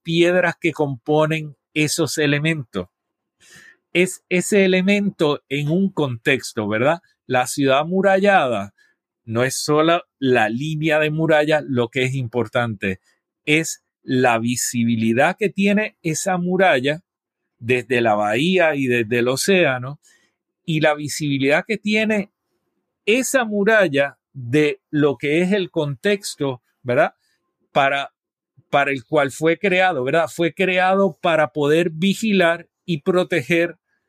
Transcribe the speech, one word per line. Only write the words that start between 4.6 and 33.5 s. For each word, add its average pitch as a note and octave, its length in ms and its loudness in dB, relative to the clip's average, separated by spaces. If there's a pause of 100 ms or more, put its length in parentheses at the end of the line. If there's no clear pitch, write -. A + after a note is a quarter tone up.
elemento F#3 840 0
en C#3+ 220 -4
un F#3+ 200 0
contexto, B2+ 760 -4
¿verdad? B2 340 0 (260)
La B2+ 200 0
ciudad C3+ 340 0
amurallada F#3 920 2 (500)
no A#2 200 -2
es C3 180 -2
solo D#3+ 400 2 (160)
la B2 300 2
línea D3+ 500 -2
de D3+ 120 0
muralla D3+ 560 2
lo A#2+ 220 -2
que B2+ 160 -2
es C3 100 -2
importante, A#2 840 -4 (440)
es D#3 400 -2 (180)
la B2+ 360 2
visibilidad A#2 1000 0
que G#3 100 -2
tiene G3+ 540 -2
esa F3 360 -4
muralla F3 640 0 (560)
desde B2 420 0
la A2+ 140 2
bahía D3+ 600 2
y C#3 120 -2
desde A#2+ 340 0
el A#2+ 80 0
océano, C3+ 720 -2 (640)
y D#3 160 -2
la D3+ 140 2
visibilidad D3 720 -2
que G#3+ 120 -4
tiene G#3+ 540 -2 (760)
esa B3 380 0
muralla G3 760 0 (140)
de C#3 480 0 (100)
lo D3 260 2
que D3+ 260 0
es F3+ 100 0
el G3 180 -2
contexto, D3 920 -4 (200)
¿verdad? C3 320 0 (580)
Para, C#3 400 0 (580)
para C#3+ 200 2
el C3+ 140 -6
cual C#3+ 260 0
fue D#3+ 280 0
creado, F#3 440 0
¿verdad? D3+ 260 0
Fue E3 260 -4
creado F#3 680 0
para D#3 300 2
poder D#3 380 2
vigilar F3 800 0 (160)
y E3 180 -4
proteger F3 760 0 (320)